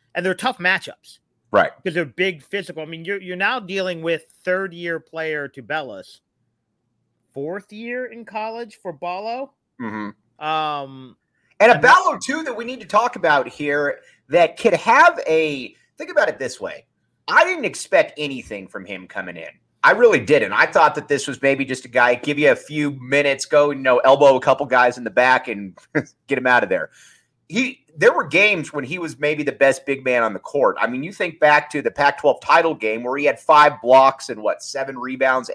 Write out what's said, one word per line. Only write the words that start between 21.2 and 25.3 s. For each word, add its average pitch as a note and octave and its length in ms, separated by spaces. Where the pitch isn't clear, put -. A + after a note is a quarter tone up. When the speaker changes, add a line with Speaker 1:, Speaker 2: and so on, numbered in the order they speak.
Speaker 2:
was C3 120
maybe C#3 240
just B2+ 200
a B2+ 40
guy, B2 280
give C#3+ 200
you D3 140
a A#2+ 60
few D3 340
minutes, C3+ 440
go, D3 260
you C3+ 80
know, C3 200
elbow C#3 360
a B2+ 60
couple C#3 260
guys B2 320
in B2 60
the A2 60
back B2+ 360